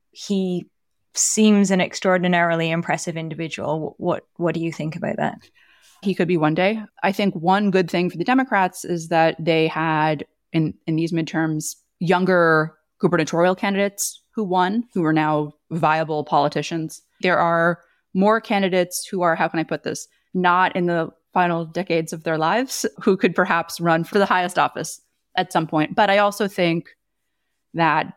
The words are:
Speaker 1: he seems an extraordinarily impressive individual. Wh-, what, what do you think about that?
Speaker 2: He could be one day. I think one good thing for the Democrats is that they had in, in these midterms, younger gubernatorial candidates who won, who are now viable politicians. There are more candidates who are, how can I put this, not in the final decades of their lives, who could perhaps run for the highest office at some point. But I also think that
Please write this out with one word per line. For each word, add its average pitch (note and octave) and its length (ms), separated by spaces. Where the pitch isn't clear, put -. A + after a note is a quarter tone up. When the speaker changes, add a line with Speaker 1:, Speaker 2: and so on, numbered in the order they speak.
Speaker 1:
he F#3 560
seems G#3 560
an F#3+ 100
extraordinarily F3 880
impressive E3+ 460
individual. D#3 800
Wh-, - 40
what, - 260
what E3+ 180
do E3 60
you E3 120
think D#3 240
about - 220
that? - 200
Speaker 2:
He G3 120
could F3 140
be F3+ 80
one D#3 180
day. G3+ 280
I G3 100
think G3 220
one F#3+ 360
good F#3+ 200
thing F3 200
for D#3+ 80
the F3 60
Democrats B3 600
is E3 240
that E3 340
they D#3+ 240
had D#3 600
in, D#3+ 220
in D#3+ 100
these E3 160
midterms, D#3+ 640
younger F3 760
gubernatorial E3+ 560
candidates G3+ 680
who A3 100
won, F#3 400
who F3+ 100
are D#3 80
now D3+ 400
viable D#3 540
politicians. D#3 800
There F3 160
are E3+ 420
more G#3+ 260
candidates F#3 680
who F#3 160
are, E3 140
how E3+ 120
can E3 120
I D#3+ 40
put D#3 200
this, - 240
not F3+ 420
in F3+ 100
the E3+ 240
final F3 340
decades E3 480
of E3 100
their D#3+ 140
lives, G#3 480
who G3 140
could F#3 180
perhaps F3 460
run E3 240
for - 140
the G3 60
highest F3+ 340
office - 420
at F#3 160
some E3 140
point. D#3 280
But G#3 140
I G3 100
also G3+ 300
think E3+ 400
that D#3+ 420